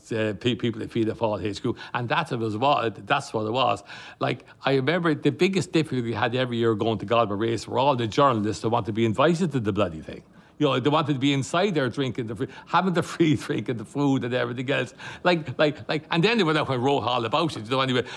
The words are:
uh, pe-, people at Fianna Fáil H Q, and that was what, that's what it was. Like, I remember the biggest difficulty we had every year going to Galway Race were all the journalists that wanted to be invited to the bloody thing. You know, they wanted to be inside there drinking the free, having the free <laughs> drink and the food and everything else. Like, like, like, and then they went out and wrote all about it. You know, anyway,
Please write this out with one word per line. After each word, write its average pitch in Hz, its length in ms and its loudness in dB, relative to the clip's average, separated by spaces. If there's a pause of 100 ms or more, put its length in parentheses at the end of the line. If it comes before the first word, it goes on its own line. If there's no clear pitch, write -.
(160)
uh, 110 160 0
pe-, 120 220 -2
people 110 280 -4
at 98 80 -10
Fianna 110 240 0
Fáil 107 300 -2
H 101 160 -6
Q, 113 160 -4 (160)
and 123 160 -4
that 151 220 -2
was 113 260 -2
what, 113 500 0
that's 139 280 -2
what 107 100 -2
it 107 60 -2
was. 117 340 0 (340)
Like, 131 280 -4 (180)
I 139 120 2
remember 156 380 2
the 139 160 0
biggest 180 420 0
difficulty 127 360 0
we 113 60 -4
had 117 200 0
every 123 220 0
year 113 180 4
going 110 260 0
to - 40 -8
Galway 110 320 2
Race 113 320 -2
were 107 100 -2
all 135 180 4
the 117 100 0
journalists 110 560 2
that 113 80 0
wanted 117 160 0
to 117 80 -4
be 113 100 2
invited 151 480 2
to 135 80 0
the 104 140 0
bloody 87 260 0
thing. 78 220 -14 (360)
You 147 100 4
know, 131 120 2
they 131 80 0
wanted 151 240 2
to 135 60 0
be 139 160 2
inside 175 400 2
there 135 160 2
drinking 127 380 -4
the 113 60 -8
free, 127 140 -4 (160)
having 180 300 2
the 160 80 2
free 160 340 2
<laughs> - 100 -6
drink 113 220 -4
and 120 100 -4
the 107 60 -10
food 135 400 0
and 123 80 -4
everything 123 380 -2
else. 131 240 -2 (280)
Like, 170 360 0
like, 151 320 0
like, 151 200 -4
and 170 140 2
then 233 140 4
they 196 60 4
went 156 120 2
out 135 140 0
and 123 120 0
wrote 135 200 2
all 117 240 -2
about 151 320 0
it. 107 60 -10
You 110 80 -12
know, 135 100 2
anyway, 127 220 2 (120)